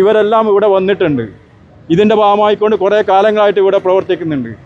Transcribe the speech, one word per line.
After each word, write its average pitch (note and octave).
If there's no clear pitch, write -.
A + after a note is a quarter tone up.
ഇവരെല്ലാം G#3+
ഇവിടെ G3+
വന്നിട്ടുണ്ട്. F#3
ഇതിൻ്റെ G#3+
ഭാഗമായിക്കൊണ്ട് G#3
കുറേ G3+
കാലങ്ങളായിട്ട് G#3
ഇവിടെ G3
പ്രവർത്തിക്കുന്നുണ്ട്. E3+